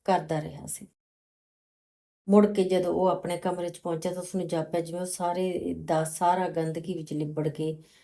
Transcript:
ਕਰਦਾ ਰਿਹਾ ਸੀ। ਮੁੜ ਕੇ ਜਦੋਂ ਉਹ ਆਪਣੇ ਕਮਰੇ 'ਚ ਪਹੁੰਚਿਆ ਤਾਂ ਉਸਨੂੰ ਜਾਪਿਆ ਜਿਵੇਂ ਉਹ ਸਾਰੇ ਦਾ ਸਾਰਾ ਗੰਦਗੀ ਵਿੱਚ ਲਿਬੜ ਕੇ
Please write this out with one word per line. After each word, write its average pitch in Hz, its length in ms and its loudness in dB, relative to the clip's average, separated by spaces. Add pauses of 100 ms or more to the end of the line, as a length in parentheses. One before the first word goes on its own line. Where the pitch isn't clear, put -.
ਕਰਦਾ 160 360 0
ਰਿਹਾ 151 260 -12
ਸੀ। - 200 -10 (1400)
ਮੁੜ 208 260 8
ਕੇ 190 100 4
ਜਦੋਂ 175 300 2
ਉਹ 180 120 2
ਆਪਣੇ 175 300 0
ਕਮਰੇ 175 320 -4
'ਚ 170 100 -10
ਪਹੁੰਚਿਆ 170 340 -4
ਤਾਂ 180 100 -6
ਉਸਨੂੰ 175 240 -4
ਜਾਪਿਆ 165 340 0
ਜਿਵੇਂ 165 200 -6
ਉਹ 180 60 -4
ਸਾਰੇ 180 680 -2
ਦਾ 160 300 0
ਸਾਰਾ 180 440 2
ਗੰਦਗੀ 165 460 -2
ਵਿੱਚ 160 180 -8
ਲਿਬੜ 151 360 -2
ਕੇ 156 340 -4 (220)